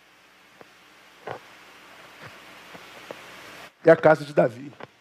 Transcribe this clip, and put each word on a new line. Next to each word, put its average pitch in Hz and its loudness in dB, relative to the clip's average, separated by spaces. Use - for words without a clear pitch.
É 160 8
a 165 12
casa 156 4
de 147 -14
Davi. 135 0